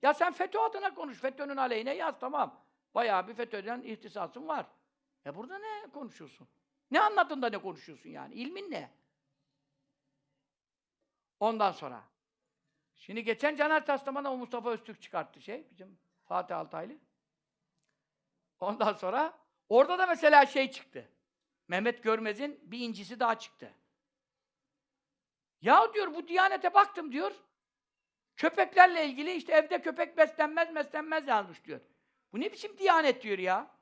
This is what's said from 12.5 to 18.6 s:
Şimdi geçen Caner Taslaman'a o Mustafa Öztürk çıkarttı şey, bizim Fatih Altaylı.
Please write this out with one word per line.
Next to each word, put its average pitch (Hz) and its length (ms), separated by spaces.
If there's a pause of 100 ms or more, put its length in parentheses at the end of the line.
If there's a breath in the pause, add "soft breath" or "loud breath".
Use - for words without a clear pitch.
Şimdi 220 280
geçen 247 320
Caner 302 300
Taslaman'a 277 460
o 262 40
Mustafa 240 340
Öztürk 220 320
çıkarttı - 380
şey, 254 300
bizim 185 280 (260)
Fatih 180 340
Altaylı. 165 360 (1700)